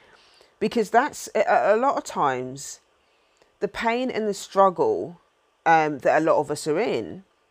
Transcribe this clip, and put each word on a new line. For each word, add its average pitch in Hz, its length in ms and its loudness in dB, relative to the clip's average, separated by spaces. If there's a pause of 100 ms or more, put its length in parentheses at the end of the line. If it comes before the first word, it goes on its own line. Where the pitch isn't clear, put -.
(580)
because 220 300 -2
that's, - 460 -2
a, 196 400 2
a - 20 2
lot 262 220 0
of 302 60 -8
times, 131 760 -4 (800)
the 196 100 -4
pain 233 420 -2
and 220 160 -4
the 202 60 -2
struggle, 170 880 2 (460)
um, 156 320 2
that 151 240 2
a - 20 0
lot 151 160 4
of 143 100 -2
us 147 160 -8
are 156 140 0
in, 180 440 -6 (260)